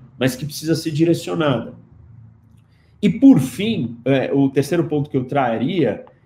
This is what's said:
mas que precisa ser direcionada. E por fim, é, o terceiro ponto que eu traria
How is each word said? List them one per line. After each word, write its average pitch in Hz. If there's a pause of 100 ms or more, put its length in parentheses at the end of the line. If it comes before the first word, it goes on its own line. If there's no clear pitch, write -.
(200)
mas 131
que -
precisa 156
ser 160
direcionada. 160 (1300)
E 208
por 269
fim, 185
é, 135
o 139
terceiro 147
ponto 143
que -
eu 123
traria 127 (200)